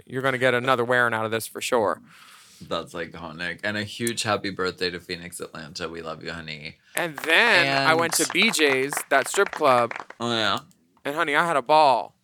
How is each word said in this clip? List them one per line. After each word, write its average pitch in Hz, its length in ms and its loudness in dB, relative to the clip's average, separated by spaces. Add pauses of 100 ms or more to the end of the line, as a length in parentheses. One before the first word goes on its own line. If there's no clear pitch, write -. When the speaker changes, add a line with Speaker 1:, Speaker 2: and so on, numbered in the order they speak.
Speaker 1:
you're 131 160 -8
gonna 131 160 0
get 127 160 4
another 123 300 2
wearing 123 300 2
out 110 100 -2
of 110 60 -4
this 110 160 -4
for - 140 -12
sure." 104 400 0 (600)
Speaker 2:
That's 82 320 -8
iconic. 85 720 -10
And 104 140 -4
a 107 80 -4
huge 113 400 -6
happy 104 260 -2
birthday 92 400 -4
to 87 80 -10
Phoenix 87 400 -12
Atlanta. 80 500 -12
We 82 140 -12
love 80 220 -12
you, 82 80 -8
honey. 78 460 -12 (180)
Speaker 1:
And 165 220 -4
then 165 680 4
I 160 80 6
went 165 200 0
to 165 100 2
Speaker 2:
And - 80 -4
Speaker 1:
B 202 180 4
J's, 143 420 2 (180)
that 135 180 4
strip - 240 0
club. 123 400 4 (260)
Speaker 2:
Oh, 117 140 -4
yeah? 107 260 0 (460)
Speaker 1:
And 143 100 -4
honey, 156 220 0
I 165 100 4
had 170 100 0
a 135 60 2
ball. 135 600 4